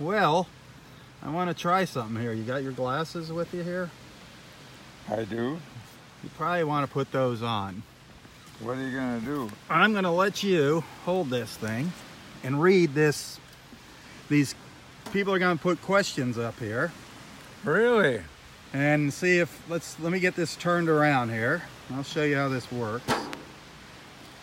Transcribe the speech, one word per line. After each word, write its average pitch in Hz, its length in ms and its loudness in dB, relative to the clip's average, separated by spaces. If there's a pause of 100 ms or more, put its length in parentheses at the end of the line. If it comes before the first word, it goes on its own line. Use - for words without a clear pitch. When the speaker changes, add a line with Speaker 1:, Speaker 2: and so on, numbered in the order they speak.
Speaker 1:
Well, 175 480 2 (760)
I 143 80 -8
wanna 175 240 -2
try 185 300 2
something 113 360 -4
here. 117 120 -2
You 110 100 -4
got 127 200 -4
your 135 100 -6
glasses 151 600 -4
with 165 220 -4
you 175 80 -6
here? 175 280 -4 (1200)
Speaker 2:
I 110 140 -2
do. 117 340 -4 (680)
Speaker 1:
You - 120 -12
probably 170 280 0
wanna 147 240 0
put 135 240 -4
those 123 300 0
on. 104 400 -4 (800)
Speaker 2:
What 117 180 -4
are 131 40 -6
you 131 140 -4
gonna 123 240 -2
do? 127 300 -4 (200)
Speaker 1:
I'm 185 220 4
gonna 190 220 2
let 190 280 2
you 165 400 4 (220)
hold 175 260 0
this 120 260 -4
thing 117 360 -4 (500)
and 135 180 -2
read 175 340 6
this. 151 440 2 (880)
These 147 260 4 (580)
people 196 200 2
are 190 60 4
gonna 180 200 4
put 175 240 0
questions 147 560 2
up 117 200 -4
here. 127 340 -4 (720)
Speaker 2:
Really? 180 560 4 (520)
Speaker 1:
And 147 400 2
see 180 260 2
if, - 320 -2
let's, - 300 -6
let 170 120 -2
me 190 60 0
get 180 160 2
this - 220 -2
turned 175 320 2
around 147 420 4
here. 120 320 0 (320)
I'll 135 80 -4
show 151 220 -2
you 143 100 2
how 139 140 0
this 127 240 -4
works. 120 320 -4 (1400)